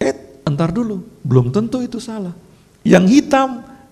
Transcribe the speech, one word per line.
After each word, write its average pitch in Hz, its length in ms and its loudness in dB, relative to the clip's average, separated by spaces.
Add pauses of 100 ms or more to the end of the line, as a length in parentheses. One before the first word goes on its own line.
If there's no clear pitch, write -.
eh, - 420 -6
entar 160 300 -2
dulu, 214 320 -4 (160)
belum 127 320 2
tentu 233 320 -2
itu 240 160 -8
salah. 208 320 -10 (480)
Yang 190 400 4
hitam 269 400 0 (320)